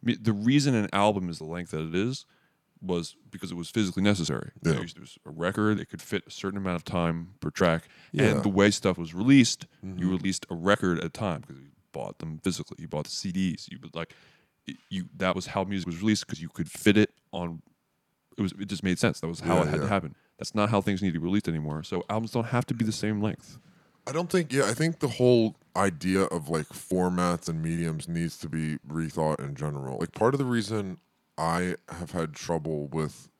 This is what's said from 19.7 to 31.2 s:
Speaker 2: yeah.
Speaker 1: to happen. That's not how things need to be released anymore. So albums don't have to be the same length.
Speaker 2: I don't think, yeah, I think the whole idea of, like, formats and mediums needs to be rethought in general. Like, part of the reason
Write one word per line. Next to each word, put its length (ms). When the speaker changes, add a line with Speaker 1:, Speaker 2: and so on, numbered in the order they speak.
Speaker 2:
yeah. 80
Speaker 1:
to 40
happen. 260
That's 160
not 140
how 140
things 200
need 120
to 40
be 60
released 240
anymore. 340
So 280
albums 220
don't 160
have 180
to 80
be 100
the 80
same 300
length. 360
Speaker 2:
I 60
don't 180
think, 220
yeah, 140
I 80
think 260
the 80
whole 480
idea 500
of, 260
like, 180
formats 800
and 140
mediums 460
needs 320
to 100
be 260
rethought 540
in 160
general. 420
Like, 140
part 220
of 40
the 60
reason 540